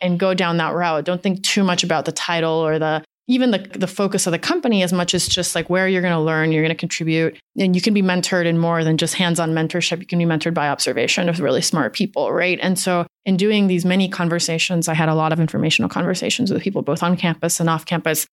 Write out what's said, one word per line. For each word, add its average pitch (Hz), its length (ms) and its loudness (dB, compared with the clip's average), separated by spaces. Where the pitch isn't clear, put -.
and 180 200 0
go 190 140 2
down 170 240 0
that 160 140 0
route. 160 320 0
Don't 180 180 -2
think 190 200 -2
too - 220 0
much 175 180 2
about 165 220 0
the 165 80 -2
title 165 400 -2
or 160 260 2
the, 156 240 0
even 254 240 2
the, 196 80 2
the 180 140 -2
focus 196 380 -2
of 185 60 0
the 165 60 0
company 240 440 0
as 175 100 0
much 175 220 0
as 175 120 0
just, - 300 -2
like, 165 120 -2
where 185 200 2
you're 185 140 2
gonna 170 200 2
learn, 160 300 2
you're 156 100 2
gonna 160 140 0
contribute, 160 600 -2
and 185 160 2
you 180 80 2
can 226 100 2
be 202 100 2
mentored 180 440 2
in 170 120 2
more 165 260 2
than 160 120 2
just 160 200 -2
hands-on 170 360 0
mentorship. 160 460 -2
You 185 80 -14
can 180 140 -2
be 170 40 2
mentored 165 300 0
by 147 140 0
observation 127 600 0
of 170 120 -2
really 139 220 2
smart 139 300 0
people, 143 400 -2
right? 175 300 0
And 185 160 0
so 175 280 -2
in 190 140 2
doing 208 280 2
these 180 200 2
many 185 220 2
conversations, 170 800 -2
I 160 60 0
had 156 140 2
a 156 60 2
lot 156 180 0
of 165 80 0
informational 156 480 0
conversations 185 640 -2
with 175 100 -2
people 190 200 -4
both 147 200 -2
on 175 140 2
campus 165 440 -2
and 165 100 0
off 160 160 -2
campus. 160 460 -2